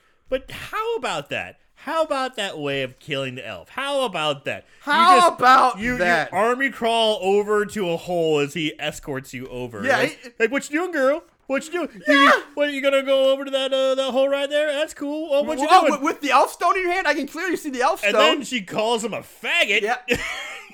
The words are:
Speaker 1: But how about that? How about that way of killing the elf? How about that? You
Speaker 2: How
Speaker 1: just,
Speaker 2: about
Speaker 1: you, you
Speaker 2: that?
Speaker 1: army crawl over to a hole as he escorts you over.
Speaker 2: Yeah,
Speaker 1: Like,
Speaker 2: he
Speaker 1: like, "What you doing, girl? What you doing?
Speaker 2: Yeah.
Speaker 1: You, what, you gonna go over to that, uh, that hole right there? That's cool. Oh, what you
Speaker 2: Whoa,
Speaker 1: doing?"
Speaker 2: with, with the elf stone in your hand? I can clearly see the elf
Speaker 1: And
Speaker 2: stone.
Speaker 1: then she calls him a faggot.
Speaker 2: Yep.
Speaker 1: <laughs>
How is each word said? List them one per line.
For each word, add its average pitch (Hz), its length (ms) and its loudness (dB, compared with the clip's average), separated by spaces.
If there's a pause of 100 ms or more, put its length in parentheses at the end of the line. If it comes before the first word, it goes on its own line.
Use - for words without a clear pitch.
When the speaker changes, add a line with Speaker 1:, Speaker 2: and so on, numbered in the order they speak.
(300)
Speaker 1:
But 262 200 -6
how 440 460 -6
about 190 340 -6
that? 98 300 -8 (140)
How 320 280 -2
about 262 340 -4
that 196 220 -6
way 139 240 -4
of 131 160 -8
killing 135 380 -6
the 127 100 -14
elf? 95 240 -14
How 277 340 -4
about 151 420 -4
that? 107 180 -8 (220)
You 294 60 0
Speaker 2:
How 339 280 8
Speaker 1:
just, 349 180 6
Speaker 2:
about 254 400 6
Speaker 1:
you, 233 140 -2
you 247 60 -4
Speaker 2:
that? 170 340 2
Speaker 1:
army 247 380 0
crawl 226 520 0
over 208 440 2
to 202 240 -4
a 170 60 -2
hole 165 420 0
as 143 160 -2
he 160 240 -4
escorts 147 560 -8
you 127 140 -12
over. 123 360 -10
Speaker 2:
Yeah, 262 140 2
Speaker 1:
Like, 285 240 -2
Speaker 2:
he 254 160 -16
Speaker 1:
like, 220 120 0
"What 269 200 -4
you 294 80 -2
doing, 359 140 -4
girl? 294 300 2 (240)
What 269 200 -2
you 311 60 -18
doing? 311 340 -6
Speaker 2:
Yeah. 302 80 4
Speaker 1:
You, 392 280 6 (120)
what, 294 180 0
you 277 100 -6
gonna 277 200 2
go 269 300 4
over 277 140 -2
to 269 40 -10
that, 269 220 -2
uh, 262 240 2
that 269 160 -2
hole 269 180 2
right 277 180 0
there? 294 240 0
That's 302 220 -4
cool. 302 380 -6
Oh, 277 100 4
what 302 160 -4
you 277 80 0
Speaker 2:
Whoa, 359 140 8
Speaker 1:
doing?" 311 120 2
Speaker 2:
with, 285 100 -4
with - 200 -2
the 277 80 -2
elf 269 220 4
stone 370 240 0
in 381 80 -2
your 349 80 0
hand? 370 140 -2
I 294 80 2
can 285 120 -4
clearly 349 300 -4
see 311 140 -8
the 254 120 -4
elf 320 220 0
Speaker 1:
And 202 100 2
Speaker 2:
stone. 311 240 4
Speaker 1:
then 269 60 -8
she 240 180 -6
calls 220 420 -2
him 214 100 -8
a 147 80 -6
faggot. 262 600 -2
Speaker 2:
Yep. 220 260 -4
Speaker 1:
<laughs> 240 100 0 (560)